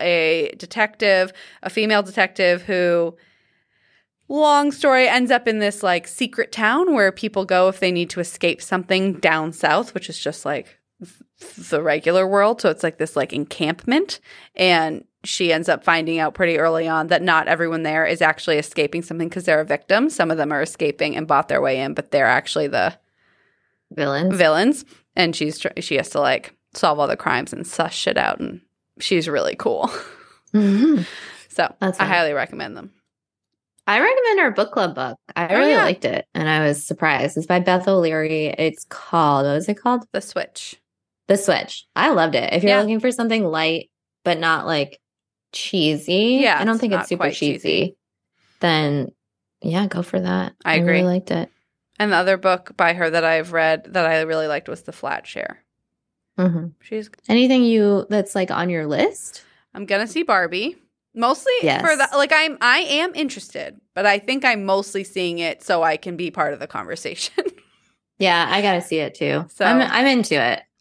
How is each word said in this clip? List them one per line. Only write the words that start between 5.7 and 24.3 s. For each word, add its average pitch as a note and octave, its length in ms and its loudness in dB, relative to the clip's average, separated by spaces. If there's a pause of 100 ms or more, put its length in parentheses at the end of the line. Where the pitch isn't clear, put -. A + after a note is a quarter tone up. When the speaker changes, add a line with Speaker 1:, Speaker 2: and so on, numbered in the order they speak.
Speaker 1:
like, F3 240 0
secret - 460 -6
town A3+ 420 2
where G3 160 4
people G3 340 -4
go F#3 240 4
if F#3+ 120 -2
they F#3 100 2
need F3 200 -2
to F3 100 -6
escape - 420 -4
something F#3 520 -2
down D#3+ 380 0
south, D#3 420 0
which - 140 -8
is D#3+ 100 -14
just, - 260 -8
like, C#3 340 -6 (220)
th-, - 680 -20
the D#3 120 0
regular E3 440 2
world. G3+ 340 2
So F#3 100 4
it's, D#3+ 140 -2
like, D#3+ 140 -4
this, - 180 -4
like, C3+ 160 -2
encampment, F3 880 -2 (340)
and E3 500 2 (200)
she E3+ 280 0
ends D#3+ 160 0
up D#3+ 160 0
finding E3 340 2
out D3+ 160 -2
pretty E3+ 240 2
early E3 300 2
on D#3+ 200 0
that E3 140 2
not E3 260 0
everyone E3 360 0
there D#3 220 0
is E3+ 160 -2
actually D#3 360 0
escaping D3+ 440 -2
something E3 280 -6
'cause F3+ 140 -10
they're D#3 160 4
a D#3 40 -2
victim. G3 460 0
Some E3 200 -2
of D#3+ 60 0
them D3+ 160 -2
are C#3+ 100 -2
escaping D3+ 540 -4
and D#3 120 -6
bought D3 200 2
their C#3 120 0
way C3+ 200 0
in, C3+ 140 -4
but - 160 -8
they're C3+ 160 2
actually C#3 420 0
the B2 280 -2 (960)
Speaker 2:
Villains. D#3 440 -2